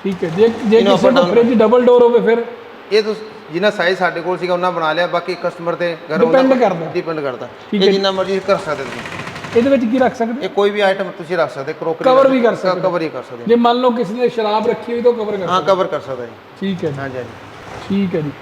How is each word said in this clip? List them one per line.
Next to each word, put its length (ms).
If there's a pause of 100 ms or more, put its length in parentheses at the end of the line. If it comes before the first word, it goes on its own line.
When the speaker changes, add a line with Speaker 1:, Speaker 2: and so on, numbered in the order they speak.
Speaker 1:
ਠੀਕ 200
ਹੈ। 60
ਜੇ, 180 (180)
ਜੇ 120
Speaker 2:
ਇਹਨੂੰ 180
Speaker 1:
ਕਿਸੇ 120
Speaker 2:
ਆਪਾਂ 140
Speaker 1:
ਕੋਲ 120
Speaker 2:
ਡਾਊਨ 100
Speaker 1:
ਫ੍ਰਿਜ 160
ਡਬਲ 260
ਡੋਰ 180
ਹੋਵੇ 160
ਫਿਰ? 260 (460)
Speaker 2:
ਇਹ 120
ਤੁਸੀਂ 500
ਜਿੰਨਾ 160
ਸਾਈਜ਼ 300
ਸਾਡੇ 220
ਕੋਲ 160
ਸੀਗਾ, 160
ਉਹਨਾਂ 180
ਬਣਾ 220
ਲਿਆ, 140
ਬਾਕੀ 360
ਕਸਟਮਰ 320
ਤੇ 200
ਘਰ 220
Speaker 1:
Depend 200
Speaker 2:
ਉਹਨਾਂ 200
Speaker 1:
ਕਰਦਾ। 360
Speaker 2:
ਡਿਪੈਂਡ 260
ਕਰਦਾ। 280 (240)
Speaker 1:
ਠੀਕ 100
Speaker 2:
ਇਹ 60
Speaker 1:
ਹੈ। 60
Speaker 2:
ਜਿੰਨਾ 180
ਮਰਜ਼ੀ 280
ਕਰ 180
ਸਕਦੇ 260
ਤੁਸੀਂ। 180 (560)
Speaker 1:
ਇਹਦੇ 120
ਵਿੱਚ 160
ਕੀ 140
ਰੱਖ 160
ਸਕਦੇ? 300
Speaker 2:
ਇਹ 40
ਕੋਈ 200
ਵੀ 120
ਆਈਟਮ 360
ਤੁਸੀਂ 200
ਰੱਖ 160
ਸਕਦੇ, 200
ਕਰੋਕਰੀ 300
Speaker 1:
ਕਵਰ 200
Speaker 2:
ਰੱਖ 80
Speaker 1:
ਵੀ 100
ਕਰ 140
Speaker 2:
ਸਕਦੇ, 140
Speaker 1:
ਸਕਦੇ। 120
Speaker 2:
ਕਵਰ 200
ਹੀ 80
ਕਰ 140
ਸਕਦੇ। 240
Speaker 1:
ਜੇ 80
ਮੰਨ 220
ਲਓ 140
ਕਿਸੇ 220
ਨੇ 160
ਸ਼ਰਾਬ 380
ਰੱਖੀ 260
ਹੋਈ 80
ਤਾਂ 120
ਕਵਰ 240
ਕਰ 100
Speaker 2:
ਹਾਂ, 120
Speaker 1:
ਸਕਦੇ। 120
Speaker 2:
ਕਵਰ 160
ਕਰ 120
ਸਕਦਾ 260
ਜੀ। 60 (280)
Speaker 1:
ਠੀਕ 260
ਹੈ 40
ਜੀ। 100
Speaker 2:
ਹਾਂਜੀ, 180
ਹਾਂਜੀ। 120 (580)
Speaker 1:
ਠੀਕ 280
ਹੈ 60
ਜੀ। 100 (100)